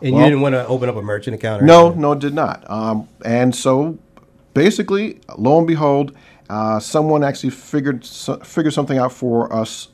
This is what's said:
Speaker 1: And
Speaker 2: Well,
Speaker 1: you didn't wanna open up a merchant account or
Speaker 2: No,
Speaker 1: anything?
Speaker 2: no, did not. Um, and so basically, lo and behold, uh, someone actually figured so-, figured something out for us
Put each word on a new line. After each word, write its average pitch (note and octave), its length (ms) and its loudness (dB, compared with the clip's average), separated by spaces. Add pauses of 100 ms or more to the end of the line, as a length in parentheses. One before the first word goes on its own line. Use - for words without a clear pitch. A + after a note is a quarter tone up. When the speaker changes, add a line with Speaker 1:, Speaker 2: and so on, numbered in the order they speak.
Speaker 1:
And C3 120 -2
Speaker 2:
Well, D3 100 6
Speaker 1:
you D3+ 60 6
didn't C#3 120 2
wanna C3 240 0
open B2 220 -2
up A2 80 -4
a G2+ 60 -8
merchant G#2 340 -6
account A2 260 -4
or - 20 6
Speaker 2:
No, E3+ 220 10
Speaker 1:
anything? E3+ 160 -2
Speaker 2:
no, D3 140 0
did C#3+ 180 -6
not. - 340 -4
Um, A2 400 -4 (160)
and B2 300 0
so C#3+ 420 0 (560)
basically, G3 680 0 (180)
lo C3 180 2
and E3 100 2
behold, D3 460 0 (380)
uh, G#2+ 300 -4
someone D3+ 420 0
actually C#3 280 -4
figured C#3 540 -6
so-, - 340 -10
figured D3+ 340 -4
something C#3 260 -2
out B2+ 140 -2
for A#2 400 -2
us - 420 -6